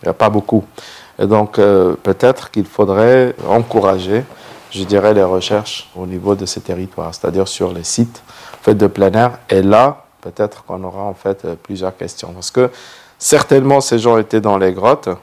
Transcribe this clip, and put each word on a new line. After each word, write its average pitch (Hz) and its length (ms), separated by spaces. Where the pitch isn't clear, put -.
Il - 40
n'y 90 40
a - 40
pas 110 140
beaucoup. 104 340
Et 101 80
donc, 107 320
euh, 95 440
peut-être 123 480
qu'il 104 160
faudrait 113 680
encourager, 101 760
je 95 140
dirais, 101 300
les 101 80
recherches 92 720
au 92 100
niveau 92 280
de 98 100
ces 92 160
territoires, 87 540
c'est-à-dire 92 340
sur 90 240
les 87 120
sites, - 380
en - 40
fait, 104 100
de 104 140
plein 98 240
air. 120 260
Et 95 140
là, 113 420
peut-être - 440
qu'on 92 200
aura, 95 200
en 101 100
fait, 98 300
euh, 85 160
plusieurs 95 360
questions. 90 380
Parce 92 160
que 127 200
certainement, 139 640
ces 120 180
gens 117 200
étaient 110 220
dans 101 180
les 95 140
grottes 101 360